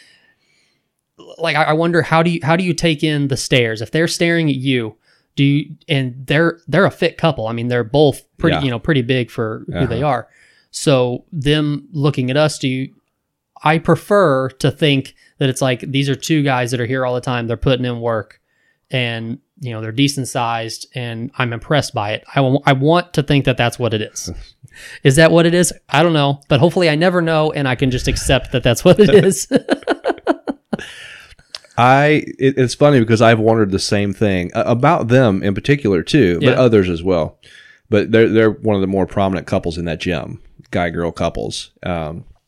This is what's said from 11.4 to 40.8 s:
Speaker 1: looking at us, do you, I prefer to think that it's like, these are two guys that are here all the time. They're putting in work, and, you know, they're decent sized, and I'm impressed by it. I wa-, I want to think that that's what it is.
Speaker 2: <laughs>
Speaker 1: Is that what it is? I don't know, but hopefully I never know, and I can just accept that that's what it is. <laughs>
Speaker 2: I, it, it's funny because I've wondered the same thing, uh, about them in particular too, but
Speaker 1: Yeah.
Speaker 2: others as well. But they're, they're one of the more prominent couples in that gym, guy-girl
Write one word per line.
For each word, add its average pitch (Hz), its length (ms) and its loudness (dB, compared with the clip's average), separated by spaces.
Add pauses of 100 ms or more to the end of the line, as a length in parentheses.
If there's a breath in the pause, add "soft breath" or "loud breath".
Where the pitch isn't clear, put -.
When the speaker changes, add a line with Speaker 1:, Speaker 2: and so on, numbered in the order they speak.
Speaker 1:
looking 139 400 -2
at 139 60 0
us, 151 200 0
do 139 100 -4
you, 131 260 -6 (720)
I 156 140 2
prefer 156 720 0
to - 220 -2
think 139 420 0 (240 soft breath)
that 139 120 -2
it's 127 120 -4
like, 127 200 -2
these 139 280 -2
are 135 60 0
two 151 260 -2
guys 127 300 -2
that 127 80 -4
are 117 80 -4
here 131 180 -2
all 123 80 -2
the 123 80 -4
time. 120 260 -4
They're 117 100 -4
putting 127 280 -2
in 120 160 -6
work, 113 400 -6 (480)
and, 117 480 -4 (220)
you 123 140 -10
know, 110 80 -10
they're 110 100 -10
decent 139 360 -2
sized, 117 680 -6
and 117 420 -10
I'm 120 160 -2
impressed 135 400 -2
by 107 200 -4
it. - 100 -8 (120)
I 143 60 2
wa-, 135 240 2
I 143 80 4
want 160 400 0
to 151 80 -2
think 139 240 0
that 131 120 0
that's 120 200 -2
what 113 160 -2
it 107 80 -2
is. - 300 -12 (360 soft breath)
Speaker 2:
<laughs> - 360 -20
Speaker 1:
Is 135 120 4
that 160 160 8
what 165 160 4
it 170 80 2
is? 175 180 2 (160)
I 147 140 2
don't 170 100 2
know, 143 260 0 (100)
but 143 100 4
hopefully 170 300 2
I 151 60 2
never 175 260 2
know, 160 300 0
and 143 160 -2
I 127 80 0
can 131 140 0
just 127 180 -4
accept - 440 0
that 123 120 -2
that's 120 220 0
what 180 140 8
it 208 100 8 (160)
is. - 260 -2
<laughs> 277 60 2 (2250 loud breath)
Speaker 2:
I, 135 460 4 (160)
it, 135 180 2
it's 127 160 0
funny 143 260 4
because 113 220 4
I've 113 180 6
wondered 110 320 2
the 95 80 0
same 101 340 -2
thing, 92 420 -2
uh, 113 100 0
about 123 440 0
them 120 340 4
in 98 100 0
particular 104 480 0
too, 95 380 2
but 139 60 0
Speaker 1:
Yeah. 123 140 6
Speaker 2:
others 110 300 4
as 82 140 -4
well. 85 360 -2 (500 soft breath)
But 101 220 0
they're, 113 180 6
they're 110 220 4
one 104 240 -2
of 98 60 0
the 95 60 -2
more 95 180 0
prominent 95 420 -2
couples 90 300 -4
in 85 80 -8
that 80 140 -6
gym, 85 420 -6 (300)
guy-girl 85 400 -4